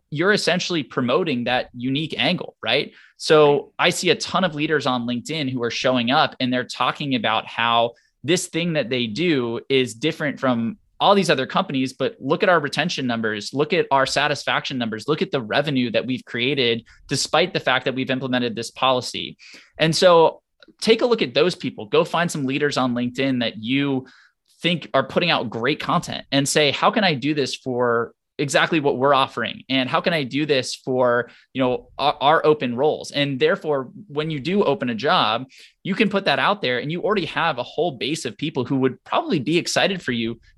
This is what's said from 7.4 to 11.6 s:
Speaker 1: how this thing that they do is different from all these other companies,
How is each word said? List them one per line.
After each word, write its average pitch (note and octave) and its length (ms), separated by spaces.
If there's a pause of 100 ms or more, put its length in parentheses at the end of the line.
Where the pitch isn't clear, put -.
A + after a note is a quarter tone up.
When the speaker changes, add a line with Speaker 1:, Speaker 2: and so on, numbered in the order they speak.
Speaker 1:
how A#2 460 (280)
this F3 260
thing E3 260
that C3+ 160
they B2 180
do A#2+ 640
is B2+ 240
different D3 480
from A#2 360 (220)
all F3+ 160
these F3+ 140
other C3+ 160
companies, C3 480